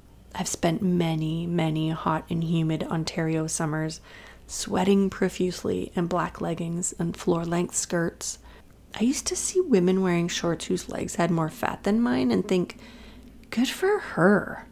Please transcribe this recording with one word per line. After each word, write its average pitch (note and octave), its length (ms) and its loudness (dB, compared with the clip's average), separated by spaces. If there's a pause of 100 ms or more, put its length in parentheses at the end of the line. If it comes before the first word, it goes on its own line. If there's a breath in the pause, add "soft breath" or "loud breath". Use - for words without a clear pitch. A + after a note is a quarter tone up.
(360)
I've F#3+ 120 -2
spent E3+ 340 0
many, E3 640 0
many D#3+ 420 0
hot D#3+ 400 -2
and E3 140 0
humid D#3+ 400 0
Ontario D#3+ 640 -2
summers D#3 520 -2 (480 loud breath)
sweating G3 600 2
profusely F3 840 -2
in F3 120 0
black E3+ 340 -2
leggings E3+ 580 -4
and E3+ 160 -2
floor-length E3+ 600 0
skirts. - 640 -2 (600 loud breath)
I G#3 40 2
used C4 240 0
to F#4 80 -2
see - 260 0
women F#3+ 400 4
wearing F3 260 2
shorts E3+ 380 -2
whose - 240 -4
legs - 260 -6
had E3+ 140 2
more E3 200 2
fat - 340 -6
than G#3+ 180 2
mine B3 300 2
and F#3 160 0
think, F3+ 300 0 (720 loud breath)
"Good B3 180 2
for G4 300 0
her. - 720 2